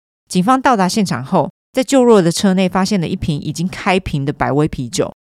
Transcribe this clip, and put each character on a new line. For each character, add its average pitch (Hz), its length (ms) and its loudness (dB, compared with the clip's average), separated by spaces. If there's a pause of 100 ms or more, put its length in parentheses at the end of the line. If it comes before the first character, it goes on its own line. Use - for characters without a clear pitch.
(300)
警 185 120 0
方 262 160 2
到 262 160 2
达 190 140 2
现 208 160 0
场 135 180 -4
后， 147 280 -2 (240)
在 262 100 0
旧 262 180 4
若 226 200 6
的 165 100 2
车 190 220 0
内 190 120 2
发 185 160 -2
现 196 160 0
了 160 80 -2
一 - 80 -4
瓶 160 240 -4
已 - 140 -6
经 170 160 -6
开 190 320 -2
瓶 143 240 -4
的 143 80 -2
百 127 180 -4
威 147 160 2
啤 131 220 -8
酒， - 240 -4 (220)